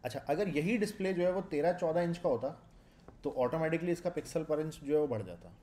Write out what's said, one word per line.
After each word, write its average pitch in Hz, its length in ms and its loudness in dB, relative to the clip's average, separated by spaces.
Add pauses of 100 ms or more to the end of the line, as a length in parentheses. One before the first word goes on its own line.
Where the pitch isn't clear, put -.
अच्छा, 131 140 -4
अगर 180 280 0
यही 160 300 2
display 190 360 0
जो 175 100 2
है 185 80 4
वो 190 100 0
तेरह 160 320 2
चौदह 175 280 0
इंच 170 160 0
का 175 120 0
होता, 127 200 0 (720)
तो 143 140 0
automatically 160 540 2
इसका 170 180 0
pixel 160 340 -4
per 156 160 0
inch 156 240 -4
जो 143 100 0
है 151 80 6
वो 147 60 2
बढ़ 110 140 -2
जाता। 87 420 -12